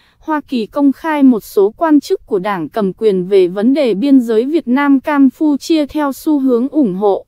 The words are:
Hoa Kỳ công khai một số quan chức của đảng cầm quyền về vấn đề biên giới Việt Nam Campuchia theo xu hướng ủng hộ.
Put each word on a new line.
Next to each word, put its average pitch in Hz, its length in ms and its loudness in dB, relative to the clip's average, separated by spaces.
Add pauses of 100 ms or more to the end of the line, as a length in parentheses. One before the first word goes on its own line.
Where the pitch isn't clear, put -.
(180)
Hoa 302 300 -6
Kỳ 226 180 -6
công 285 260 0
khai 302 300 -4
một 247 180 4
số 208 360 0
quan 311 240 2
chức - 260 -6
của 214 120 -4
đảng 180 300 -6
cầm 196 240 -4
quyền 190 360 -2
về 190 200 4
vấn 208 260 0
đề 262 200 0
biên 269 260 2
giới 226 240 0
Việt 294 240 -4
Nam 277 320 2
Campuchia 294 840 0
theo 294 260 -4
xu 294 260 -2
hướng 262 300 0
ủng 240 260 0
hộ. 196 340 -2